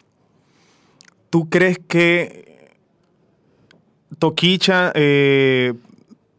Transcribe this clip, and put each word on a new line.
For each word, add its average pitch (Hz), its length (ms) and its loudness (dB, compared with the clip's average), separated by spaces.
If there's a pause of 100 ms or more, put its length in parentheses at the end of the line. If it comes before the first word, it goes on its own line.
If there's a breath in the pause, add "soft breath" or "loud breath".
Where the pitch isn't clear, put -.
(1300 soft breath)
¿Tú 165 200 -2
crees 180 280 2
que 170 960 -4 (1500)
Toquicha, 180 800 0
eh, 139 800 0 (640)